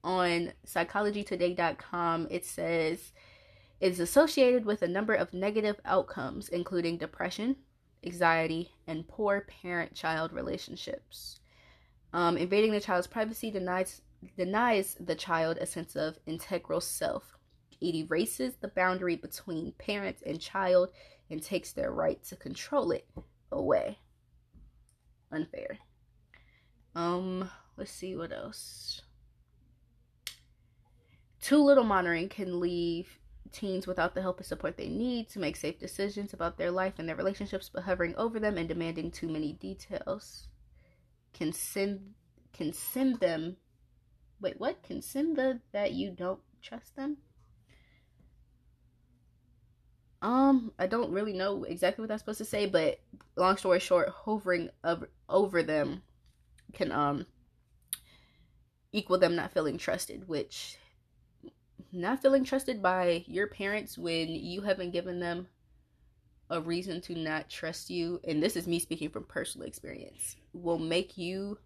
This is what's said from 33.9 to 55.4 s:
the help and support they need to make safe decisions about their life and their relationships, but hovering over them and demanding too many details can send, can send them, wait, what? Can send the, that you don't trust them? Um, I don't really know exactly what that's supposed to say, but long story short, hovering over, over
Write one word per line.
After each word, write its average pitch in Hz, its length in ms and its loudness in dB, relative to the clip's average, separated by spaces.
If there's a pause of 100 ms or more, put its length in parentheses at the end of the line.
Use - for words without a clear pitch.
the 190 80 -2
help 185 140 -2
and 190 100 -14
support 165 300 -4
they - 120 -6
need 226 400 -4
to - 100 -10
make 156 160 -2
safe 151 220 -6
decisions 202 560 -6
about 170 240 -4
their 175 140 0
life 185 260 -2
and 165 100 -6
their 160 80 -4
relationships, 196 560 -4
but 180 120 -6
hovering 175 320 0
over 226 240 -2
them 208 180 2
and 165 100 -2
demanding 165 440 -4
too - 180 -6
many 156 240 -2
details - 920 -8 (840)
can 165 220 -4
send, 196 600 -4 (380)
can 147 200 -4
send 254 460 0
them, 170 360 2 (840)
wait, - 180 -2
what? 277 220 -2
Can - 180 -8
send 302 380 0
the, 262 240 2 (100)
that 202 220 0
you 185 160 -2
don't 180 300 -4 (200)
trust - 360 -16
them? 285 220 -4 (3000)
Um, 254 560 6
I 185 80 2
don't 226 240 0
really 208 220 0
know 190 300 0
exactly 180 380 0
what 220 80 -6
that's 214 140 -4
supposed 214 160 -6
to 220 60 -6
say, 208 200 0
but 175 340 2 (380)
long 185 200 6
story 185 220 4
short, 180 300 4
hovering 185 600 -2 (120)
over, 170 280 0 (180)
over 190 320 6